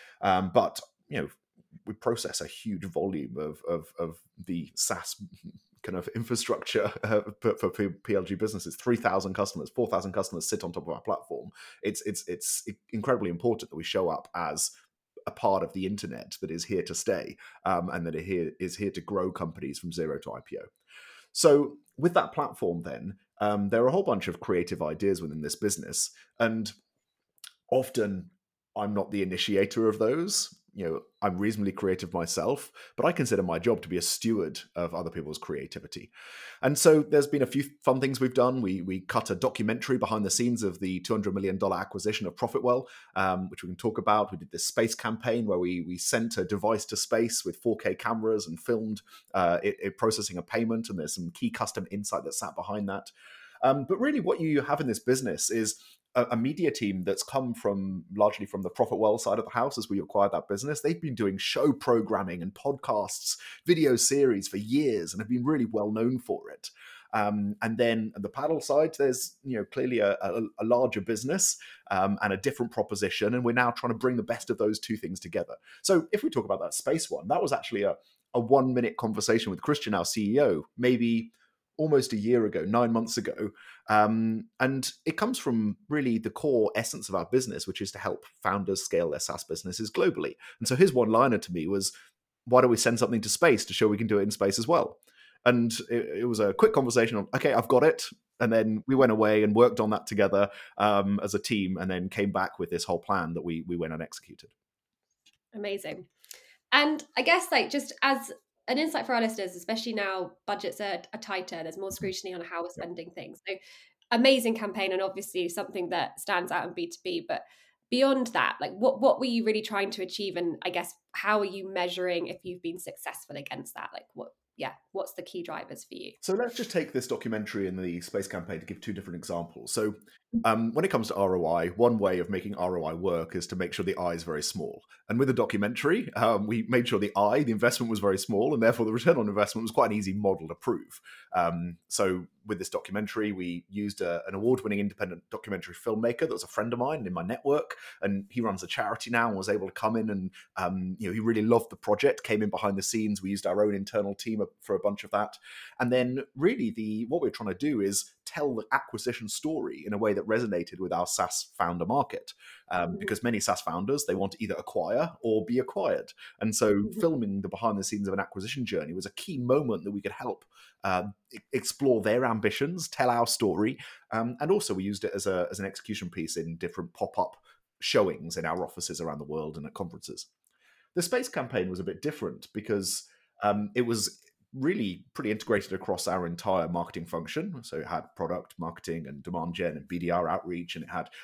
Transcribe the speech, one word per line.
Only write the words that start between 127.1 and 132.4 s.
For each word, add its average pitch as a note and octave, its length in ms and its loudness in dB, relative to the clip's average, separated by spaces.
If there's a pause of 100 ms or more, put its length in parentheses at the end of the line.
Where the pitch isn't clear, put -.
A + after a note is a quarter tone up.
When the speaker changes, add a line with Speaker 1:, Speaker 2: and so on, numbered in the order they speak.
Speaker 1:
and F#2 100 -4
the F2+ 260 -4
space G2 260 -4
campaign E2+ 320 -6
to - 60 -16
give F2+ 140 -10
two A2 120 -6
different F#2 240 -8
examples. E2+ 560 -8
So, G#2+ 240 0 (480)
um, A2+ 300 4
when D#3 100 2
it F#3+ 80 0
comes A2+ 160 2
to - 80 -4
R F#2+ 180 4
O F2 100 2
I, E2+ 240 2
one A2+ 300 6
way F#2 220 4
of F2 100 -2
making G2 240 -4